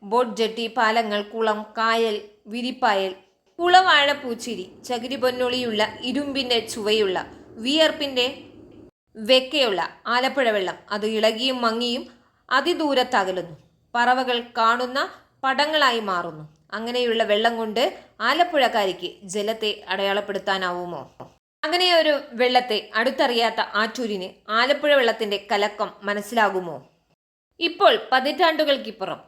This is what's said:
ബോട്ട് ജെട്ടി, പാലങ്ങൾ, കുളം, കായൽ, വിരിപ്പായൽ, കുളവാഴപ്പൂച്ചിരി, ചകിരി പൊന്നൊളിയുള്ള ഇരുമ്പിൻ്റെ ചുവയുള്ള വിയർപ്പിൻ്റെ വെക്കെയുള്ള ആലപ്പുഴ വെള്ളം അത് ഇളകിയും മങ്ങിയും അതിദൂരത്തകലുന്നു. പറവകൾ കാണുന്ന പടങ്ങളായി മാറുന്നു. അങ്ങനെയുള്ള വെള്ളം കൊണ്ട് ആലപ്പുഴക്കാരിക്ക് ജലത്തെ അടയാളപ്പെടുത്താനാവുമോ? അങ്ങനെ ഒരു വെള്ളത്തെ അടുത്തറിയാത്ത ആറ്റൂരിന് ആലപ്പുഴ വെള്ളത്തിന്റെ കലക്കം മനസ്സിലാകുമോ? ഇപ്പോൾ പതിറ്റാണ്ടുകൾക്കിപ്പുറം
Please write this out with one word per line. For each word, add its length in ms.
ബോട്ട് 340
ജെട്ടി, 300
പാലങ്ങൾ, 560
കുളം, 360
കായൽ, 420
വിരിപ്പായൽ, 640
കുളവാഴപ്പൂച്ചിരി, 1040
ചകിരി 340
പൊന്നൊളിയുള്ള 680
ഇരുമ്പിൻ്റെ 540
ചുവയുള്ള 500
വിയർപ്പിൻ്റെ 720
വെക്കെയുള്ള 760
ആലപ്പുഴ 440
വെള്ളം 260
അത് 140
ഇളകിയും 560
മങ്ങിയും 460
അതിദൂരത്തകലുന്നു. 1080
പറവകൾ 480
കാണുന്ന 520
പടങ്ങളായി 560
മാറുന്നു. 580
അങ്ങനെയുള്ള 520
വെള്ളം 340
കൊണ്ട് 420
ആലപ്പുഴക്കാരിക്ക് 880
ജലത്തെ 640
അടയാളപ്പെടുത്താനാവുമോ? 1200
അങ്ങനെ 320
ഒരു 240
വെള്ളത്തെ 640
അടുത്തറിയാത്ത 680
ആറ്റൂരിന് 760
ആലപ്പുഴ 440
വെള്ളത്തിന്റെ 560
കലക്കം 400
മനസ്സിലാകുമോ? 840
ഇപ്പോൾ 400
പതിറ്റാണ്ടുകൾക്കിപ്പുറം 1160